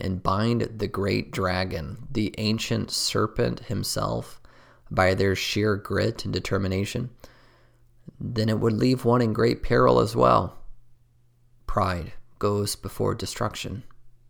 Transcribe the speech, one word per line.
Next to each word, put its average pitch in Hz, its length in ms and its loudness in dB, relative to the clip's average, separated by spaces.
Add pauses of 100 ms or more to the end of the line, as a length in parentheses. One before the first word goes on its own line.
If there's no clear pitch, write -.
and 92 200 -4
bind 110 420 2 (140)
the 104 120 -2
great 101 420 -2
dragon, 92 800 -4
the - 260 0
ancient 110 540 -2
serpent 117 720 -2
himself, 104 800 -4 (500)
by 92 220 4
their 98 240 2
sheer 104 400 0
grit 101 480 -2
and 104 80 -4
determination, 98 800 -2 (1080)
then 113 300 0
it 107 100 2
would 113 140 4
leave 127 320 2
one 120 160 6
in 113 100 2
great 113 320 2
peril 123 360 6
as 110 180 2
well. 120 400 4 (1080)
Pride 92 460 -2 (280)
goes 104 360 0
before 98 400 -2
destruction. - 680 -6 (460)